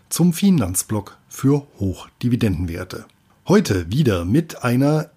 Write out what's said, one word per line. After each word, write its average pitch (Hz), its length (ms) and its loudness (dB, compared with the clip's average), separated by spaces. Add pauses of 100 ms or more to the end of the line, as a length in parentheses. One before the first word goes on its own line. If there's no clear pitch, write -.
zum 170 240 2
Finanzblock 110 840 0 (120)
für 139 360 0 (140)
Hochdividendenwerte. 92 1300 -4 (420)
Heute 98 460 2
wieder 110 320 2
mit 135 400 -2
einer 139 520 0